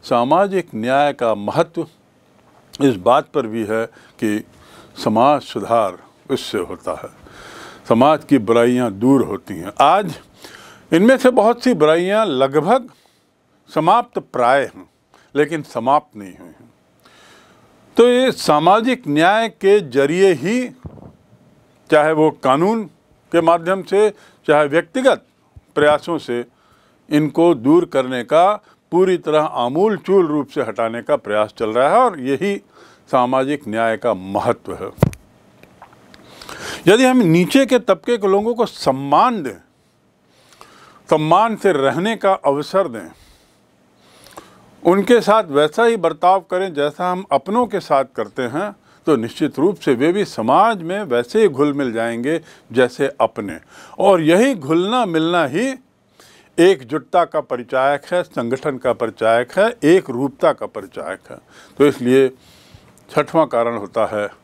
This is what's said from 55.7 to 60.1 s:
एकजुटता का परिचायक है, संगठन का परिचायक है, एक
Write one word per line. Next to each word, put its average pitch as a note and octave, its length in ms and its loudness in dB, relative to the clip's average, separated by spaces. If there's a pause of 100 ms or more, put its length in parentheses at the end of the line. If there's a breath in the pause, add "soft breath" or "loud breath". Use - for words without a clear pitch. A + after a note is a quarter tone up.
एकजुटता D#3 680 2
का D3+ 160 -6
परिचायक C3 640 -4
है, F3+ 180 -4
संगठन C3 540 -6
का B2 160 -2
परिचायक A2+ 580 -2
है, G#3 180 0 (160)
एक E3+ 240 2